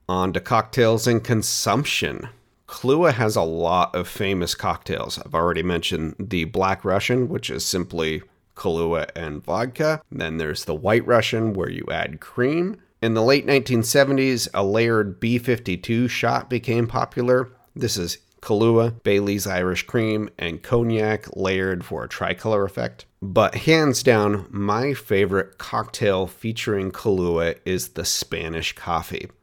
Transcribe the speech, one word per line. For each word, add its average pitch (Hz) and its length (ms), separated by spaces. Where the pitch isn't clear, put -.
On 92 240
to 90 60
cocktails 113 720
and 117 160
consumption. 107 1040
Kahlua 147 460
has 110 200
a 104 60
lot 82 560
of 90 100
famous 95 480
cocktails. - 640
I've - 160
already 82 280
mentioned 82 560
the 92 260
Black 95 400
Russian, 120 460
which - 180
is - 160
simply 82 560
Kahlua 82 600
and 76 260
vodka. 131 600
Then 80 240
there's 78 300
the 80 80
White 98 320
Russian, 110 480
where 87 160
you 85 200
add 82 300
cream. 165 560
In 113 140
the 110 80
late 135 240
nineteen 127 360
seventies, 135 720
a 98 100
layered 107 560
B 117 200
fifty-two 117 720
shot - 420
became 117 360
popular. 123 640
This 123 220
is 87 220
Kahlua, 113 600
Bailey's 101 440
Irish 90 380
Cream, 110 440
and 85 240
cognac 110 720
layered 95 520
for - 180
a - 40
tricolor 98 580
effect. - 400
But 98 320
hands 156 480
down, 104 480
my 104 420
favorite 98 640
cocktail 101 680
featuring 104 640
Kahlua 87 760
is 92 240
the 82 160
Spanish 82 720
coffee, - 540